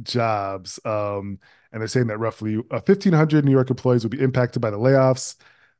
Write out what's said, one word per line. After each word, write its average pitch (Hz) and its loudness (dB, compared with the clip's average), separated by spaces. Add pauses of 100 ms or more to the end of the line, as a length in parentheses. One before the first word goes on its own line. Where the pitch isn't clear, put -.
jobs, 101 -4
um, 101 -6 (340)
and 110 -10
they're 110 -6
saying 123 0
that 107 -8
roughly, 107 -4
uh, 117 -6
fifteen 196 2
hundred 151 4
New 139 4
York 131 4
employees 123 0
will 113 -2
be 135 -6
impacted 127 0
by 113 -2
the 101 -6
layoffs. 131 2 (440)